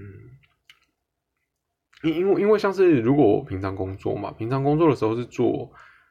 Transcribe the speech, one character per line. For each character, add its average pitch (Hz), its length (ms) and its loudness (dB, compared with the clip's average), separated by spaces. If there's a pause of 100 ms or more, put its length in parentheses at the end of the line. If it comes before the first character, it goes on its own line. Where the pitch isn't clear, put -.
(2000)
因-， 160 120 0
因 190 160 0
为， 175 100 2
因 208 80 2
为 208 100 4
像 202 120 -2
是 180 300 4
如 127 140 2
果 143 100 4
我 101 180 2
平 95 160 -10
常 98 160 -6
工 95 220 -8
作 104 180 -6
嘛， 98 160 -8
平 113 200 -8
常 135 120 -2
工 147 140 0
作 170 100 4
的 127 80 4
时 - 80 -8
候 110 120 0
是 120 100 -8
做， 110 480 -4 (380)